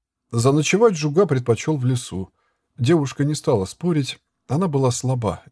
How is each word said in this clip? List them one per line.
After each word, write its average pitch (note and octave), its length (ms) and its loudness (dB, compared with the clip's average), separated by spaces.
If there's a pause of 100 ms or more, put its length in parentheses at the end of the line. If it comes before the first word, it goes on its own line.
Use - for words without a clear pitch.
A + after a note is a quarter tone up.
(300)
Заночевать D3+ 640 2
Жуга D3+ 300 2
предпочёл C3 540 0
в B2 80 -2
лесу. G#2+ 480 -4 (420)
Девушка C#3+ 480 0
не D3 100 0
стала A#2+ 300 0
спорить, D#3 540 -4 (280)
она E3+ 220 0
была C3+ 220 2
слаба, A#2+ 600 -2